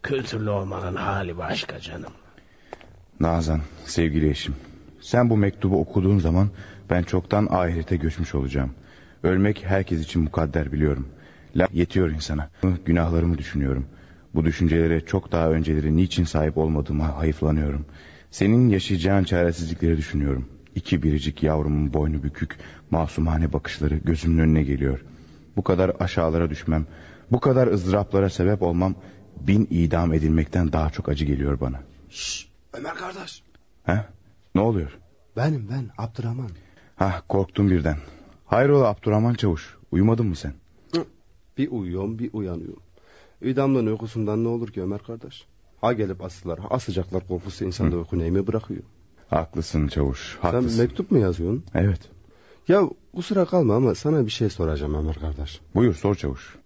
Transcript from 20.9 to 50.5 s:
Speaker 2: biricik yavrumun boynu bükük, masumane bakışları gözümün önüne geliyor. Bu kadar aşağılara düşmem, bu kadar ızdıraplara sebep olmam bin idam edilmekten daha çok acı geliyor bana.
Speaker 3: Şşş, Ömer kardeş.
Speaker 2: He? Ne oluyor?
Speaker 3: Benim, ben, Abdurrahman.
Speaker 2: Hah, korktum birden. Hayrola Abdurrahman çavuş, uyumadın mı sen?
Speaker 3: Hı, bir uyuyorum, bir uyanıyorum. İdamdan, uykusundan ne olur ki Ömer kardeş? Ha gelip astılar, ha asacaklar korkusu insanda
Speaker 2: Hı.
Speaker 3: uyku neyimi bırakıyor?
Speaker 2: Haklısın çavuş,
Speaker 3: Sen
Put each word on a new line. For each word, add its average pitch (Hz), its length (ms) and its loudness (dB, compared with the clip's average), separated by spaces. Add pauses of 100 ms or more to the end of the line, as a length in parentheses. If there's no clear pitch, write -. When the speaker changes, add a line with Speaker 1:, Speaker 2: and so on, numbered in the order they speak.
Speaker 2:
biricik 76 400 0
yavrumun 73 500 2
boynu 76 300 0
bükük, 73 340 -6 (340)
masumane 80 640 0
bakışları 76 420 -2
gözümün 82 440 0
önüne 78 240 4
geliyor. 65 420 -2 (520)
Bu 98 60 -2
kadar 92 360 2
aşağılara 82 500 0
düşmem, 78 360 -2 (460)
bu 120 80 4
kadar 127 280 4
ızdıraplara 98 640 2
sebep 95 320 0
olmam 90 340 0 (440)
bin 104 300 4
idam 85 440 2
edilmekten 80 600 2
daha 78 160 0
çok - 200 -6
acı 73 160 -2
geliyor 69 340 -2
bana. 64 200 -6 (300)
Speaker 3:
Şşş, - 380 -12 (260)
Ömer 156 220 -10
kardeş. 185 480 -14 (400)
Speaker 2:
He? 104 220 0 (500)
Ne 95 60 4
oluyor? 101 360 -2 (400)
Speaker 3:
Benim, 127 320 -2
ben, 123 280 -6
Abdurrahman. 117 520 -8 (460)
Speaker 2:
Hah, 90 340 -2
korktum 98 400 2
birden. 78 280 2 (480)
Hayrola 135 420 4
Abdurrahman 107 460 2
çavuş, 95 420 -2 (160)
uyumadın 110 340 4
mı 87 100 -2
sen? 71 180 -10 (420)
Speaker 3:
Hı, 165 100 -2 (520)
bir 143 140 -2
uyuyorum, 101 480 -4
bir 120 140 -6
uyanıyorum. 90 480 -8 (600)
İdamdan, 131 440 2
uykusundan 110 580 -2
ne 117 40 0
olur 117 220 -4
ki 95 120 -8
Ömer 98 180 -4
kardeş? - 460 -16 (360)
Ha 120 120 2
gelip 95 300 -4
astılar, 87 360 -10
ha 98 100 -12
asacaklar 92 580 -4
korkusu 92 380 -6
insanda 87 300 0
Speaker 2:
Hı. 85 40 -2
Speaker 3:
uyku 85 200 -4
neyimi 92 280 0
bırakıyor? 110 340 -4 (480)
Speaker 2:
Haklısın 78 580 0
çavuş, 67 540 -2
Speaker 3:
Sen 87 100 2